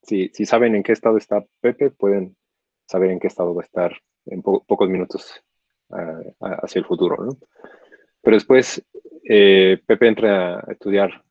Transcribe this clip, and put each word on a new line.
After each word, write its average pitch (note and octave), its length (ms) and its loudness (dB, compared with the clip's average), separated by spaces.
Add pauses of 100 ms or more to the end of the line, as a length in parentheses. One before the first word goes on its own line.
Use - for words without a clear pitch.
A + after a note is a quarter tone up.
Si, F#2+ 320 -4
si - 100 -6
saben A#2 300 2
en G2+ 80 -2
qué - 80 -6
estado A2 280 0
está G2+ 260 -4 (160)
Pepe, B2 320 -2
pueden G2 420 -4 (500)
saber F#2 280 -2
en F2+ 80 -6
qué F#2+ 80 -4
estado F2 260 -4
va F2 80 -6
a - 20 -14
estar F2+ 320 -6 (300)
en F#2 160 -14
po-, G2 220 -2
pocos G2 260 0
minutos, - 500 -8 (500)
ah, F2 300 -12 (200)
ah, - 240 -8
hacia - 160 -4
el - 40 -8
futuro, - 400 -2
¿no? C3+ 140 -10 (840)
Pero G#2+ 140 4
después, B2 500 2 (380)
eh, F#2+ 640 6
Pepe A2+ 220 2
entra G2+ 500 0
a - 140 -14
estudiar G2 580 -4